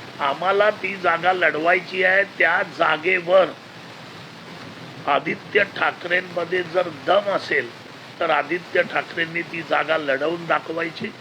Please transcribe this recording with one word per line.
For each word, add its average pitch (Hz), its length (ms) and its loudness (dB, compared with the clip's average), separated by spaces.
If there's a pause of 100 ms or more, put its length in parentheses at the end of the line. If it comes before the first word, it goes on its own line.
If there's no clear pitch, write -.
(200)
आम्हाला 180 520 4
ती 196 240 -4
जागा 175 360 2
लढवायची 175 720 2
आहे. 190 180 6 (160)
त्या 175 240 4 (160)
जागेवर 170 680 4 (1600)
आदित्य 147 540 2 (140)
ठाकरेंमध्ये 175 880 0
जर 175 240 0 (180)
दम 202 240 4
असेल 147 380 0 (520)
तर 165 100 0
आदित्य 160 520 0 (100)
ठाकरेंनी 165 500 -2
ती 165 280 -8
जागा 151 280 2
लढवून 151 480 -2
दाखवायची. 165 600 -2 (140)